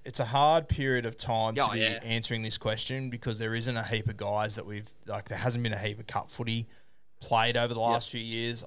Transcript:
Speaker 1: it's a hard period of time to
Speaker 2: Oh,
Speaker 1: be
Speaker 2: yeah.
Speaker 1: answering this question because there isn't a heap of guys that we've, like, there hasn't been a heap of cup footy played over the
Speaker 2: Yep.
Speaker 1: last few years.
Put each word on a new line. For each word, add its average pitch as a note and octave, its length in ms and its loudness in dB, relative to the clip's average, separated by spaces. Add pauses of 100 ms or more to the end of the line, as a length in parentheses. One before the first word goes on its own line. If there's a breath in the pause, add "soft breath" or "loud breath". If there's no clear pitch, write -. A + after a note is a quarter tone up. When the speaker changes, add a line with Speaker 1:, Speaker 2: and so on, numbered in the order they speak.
Speaker 1:
it's B2+ 160 -2
a C3 40 2
hard C#3+ 440 6
period C3 360 2
of A2+ 140 -4
time A2+ 380 0
to C3+ 120 4
Speaker 2:
Oh, G#2 40 -2
Speaker 1:
be A2 80 0
Speaker 2:
yeah. A2 220 2
Speaker 1:
answering A2+ 400 -2
this A2 140 -2
question C3 540 -2
because A#2 280 -4
there A2+ 160 -2
isn't A#2 220 -2
a A2+ 60 0
heap A2 260 0
of A2 80 -2
guys G#2 400 0
that A2 80 -6
we've, G#2 240 -8 (180)
like, G#2 220 -6
there - 100 -4
hasn't A#2+ 240 2
been A2+ 120 0
a G2+ 40 -4
heap G#2 220 -4
of G#2+ 60 -14
cup - 240 -4
footy A#2 360 -2 (540 soft breath)
played A#2 380 4
over A#2+ 160 2
the A2+ 60 -2
Speaker 2:
Yep. A#2 100 4
Speaker 1:
last A#2 180 2
few A#2+ 120 -6
years. A#2 460 -4